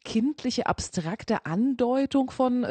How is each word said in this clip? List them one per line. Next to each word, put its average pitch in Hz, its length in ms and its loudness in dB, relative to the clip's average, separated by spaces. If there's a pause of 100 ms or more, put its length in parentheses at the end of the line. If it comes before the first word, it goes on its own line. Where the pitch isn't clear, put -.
kindliche, 247 640 0
abstrakte - 800 -2
Andeutung 254 840 2
von 247 400 2